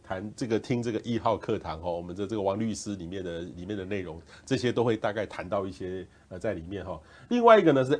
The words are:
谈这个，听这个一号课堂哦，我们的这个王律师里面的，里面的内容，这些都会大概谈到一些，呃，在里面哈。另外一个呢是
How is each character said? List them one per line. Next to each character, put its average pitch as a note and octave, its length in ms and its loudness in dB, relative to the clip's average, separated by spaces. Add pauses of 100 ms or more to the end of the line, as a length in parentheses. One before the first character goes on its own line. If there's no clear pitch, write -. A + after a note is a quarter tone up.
谈 G2 320 -8
这 C3+ 120 -4
个， A2 100 2
听 A#2+ 240 -2
这 A2+ 100 -4
个 G#2+ 100 -2
一 A#2 180 -2
号 A2 180 2
课 G2+ 220 -2
堂 D#2+ 240 -8
哦， F2 120 -4
我 F2 60 -6
们 F2 140 -10
的 G2+ 100 -6
这 G#2 100 -6
个 G#2 60 -2
王 G2 180 0
律 A2 140 -2
师 G2+ 220 -8
里 F#2 100 -10
面 F#2 180 -8
的， E2+ 180 -8
里 F2 260 -12
面 G#2 100 -6
的 F#2 80 -8
内 G2 160 -6
容， E2 180 -10 (280)
这 C3+ 100 0
些 B2 140 0
都 A#2+ 120 4
会 A2+ 140 2
大 G#2+ 160 -2
概 G#2 140 -4
谈 - 200 -10
到 G2 200 -2
一 G2 40 -8
些， F#2 360 -10 (220)
呃， F2+ 100 -12
在 G#2 140 -2
里 E2 140 -10
面 F#2+ 160 -8
哈。 F2 160 -8 (300)
另 A#3+ 160 2
外 A3 140 12
一 - 20 6
个 E3 100 8
呢 C3+ 140 6
是 C3 140 2